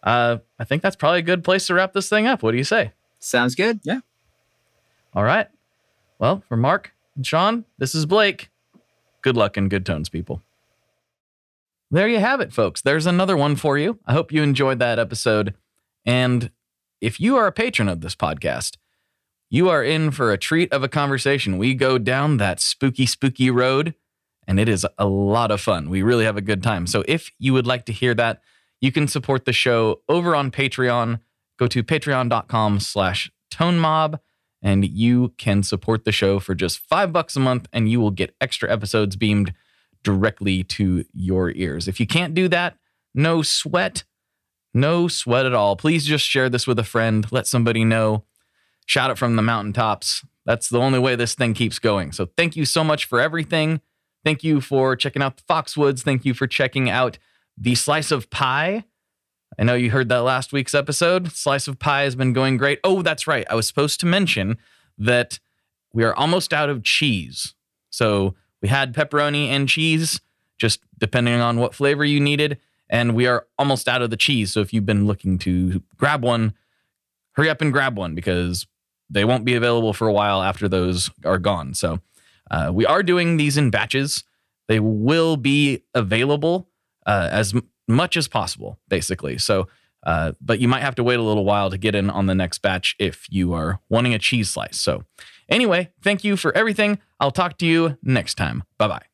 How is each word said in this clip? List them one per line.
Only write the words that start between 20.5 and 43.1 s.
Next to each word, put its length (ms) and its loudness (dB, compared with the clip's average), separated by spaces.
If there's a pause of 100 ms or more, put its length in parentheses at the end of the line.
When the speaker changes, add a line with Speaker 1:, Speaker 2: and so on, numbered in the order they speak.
Speaker 1:
of 120 0
a 40 -4
conversation. 720 0
We 160 0
go 240 2
down 400 2
that 220 0
spooky, 480 -2
spooky 420 0
road, 460 0 (520)
and 120 2
it 100 2
is 160 0 (140)
a 80 2
lot 420 2
of 100 0
fun. 300 -2
We 140 -2
really 220 4
have 120 -2
a 40 -6
good 200 -2
time. 240 0
So 220 0
if 320 -2
you 140 0
would 120 2
like 200 -2
to 80 -8
hear 200 0
that, 300 -2 (360)
you 120 2
can 160 0
support 380 -2
the 80 0
show 540 2
over 280 2
on 160 -2
Patreon. 680 -2 (380)
Go 80 0
to 180 -2
patreon 460 -2
dot 180 -2
com 320 0
slash 520 -2 (180)
tone 300 0
mob, 400 0 (420)
and 260 2
you 520 2
can 240 0
support 420 -2
the 60 0
show 280 2
for 140 -4
just 240 -2
five 340 -2
bucks 240 -2
a 40 -2
month, 340 0
and 160 0
you 100 2
will 120 2
get 280 -4
extra 320 -4
episodes 440 -2
beamed 400 0 (480)
directly 600 0
to 480 -2
your 400 -2
ears. 360 -6
If 120 -8
you 60 0
can't 300 -2
do 140 2
that, 280 -2 (380)